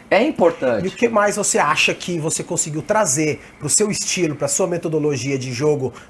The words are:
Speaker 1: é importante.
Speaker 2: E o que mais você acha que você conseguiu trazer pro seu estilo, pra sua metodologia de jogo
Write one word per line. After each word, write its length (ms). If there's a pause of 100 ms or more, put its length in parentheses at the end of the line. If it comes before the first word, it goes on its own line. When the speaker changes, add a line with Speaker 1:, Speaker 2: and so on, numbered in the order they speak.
(120)
Speaker 1:
é 100
importante. 640
Speaker 2:
E 40
o 20
que 180
mais 260
você 220
acha 380
que 240
você 240
conseguiu 400
trazer 580 (160)
pro 120
seu 200
estilo, 460
pra 120
sua 200
metodologia 720
de 120
jogo 400 (180)